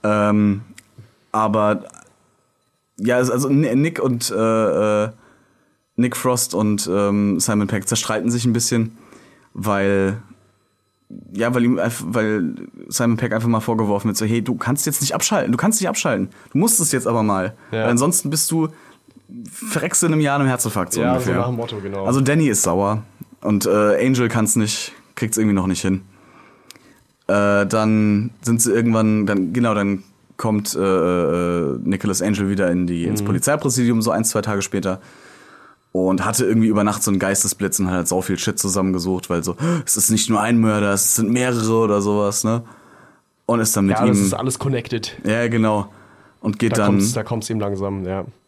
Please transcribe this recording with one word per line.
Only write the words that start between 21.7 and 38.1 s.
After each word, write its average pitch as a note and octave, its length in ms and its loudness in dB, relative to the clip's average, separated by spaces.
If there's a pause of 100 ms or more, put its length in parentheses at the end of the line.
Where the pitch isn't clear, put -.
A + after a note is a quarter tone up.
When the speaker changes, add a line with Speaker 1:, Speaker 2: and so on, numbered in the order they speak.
Speaker 2:
genau. G2 240 -6
Speaker 1:
Also B2+ 160 2
Danny D3 260 4
ist G#2 160 0
sauer G2+ 400 0 (380)
und, G2 260 0
äh, G#2 380 4
Angel B2 240 2
kann's A2+ 260 0
nicht, A2 360 -2 (240)
kriegt's A2+ 220 -4
irgendwie G#2+ 180 2
noch F#2 120 0
nicht F#2 140 -2
hin. F#2+ 200 0 (1300)
Äh, G2+ 400 2
dann G#2+ 640 2 (100)
sind A#2 200 0
sie A#2 120 0
irgendwann, A2 540 2
dann, F#2+ 260 -2
genau, A#2 220 2
dann G2 280 -2 (340)
kommt, G#2+ 380 -2
äh, - 40 -4
äh, F2 1040 2
Nicholas F#2+ 400 -2
Angel G2 260 0
wieder G2 220 0
in F2+ 160 0
die, E2+ 180 -2
ins G#2 160 -2
Speaker 2:
Mhm. G2+ 40 -4
Speaker 1:
Polizeipräsidium, A#2+ 760 0
so A2+ 100 0
ein, G#2+ 140 0
zwei A2 160 0
Tage G2+ 220 -2
später. F#2+ 360 -4 (920)
Und F#2 320 0
hatte A2+ 180 0
irgendwie A2+ 260 4
über G#2 140 2
Nacht G#2 200 0
so G#2+ 80 0
einen F#2+ 80 2
Geistesblitz G2 600 -2
und F#2+ 60 0
hat F#2 80 -2
halt F2+ 140 -2
sau F#2 140 0